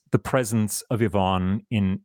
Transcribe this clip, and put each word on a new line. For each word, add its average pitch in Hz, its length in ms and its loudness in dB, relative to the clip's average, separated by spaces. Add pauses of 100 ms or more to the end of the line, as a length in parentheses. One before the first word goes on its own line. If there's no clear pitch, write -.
(100)
the - 80 2
presence 113 720 0
of 113 100 -2
Yvonne 95 720 0
in 98 340 0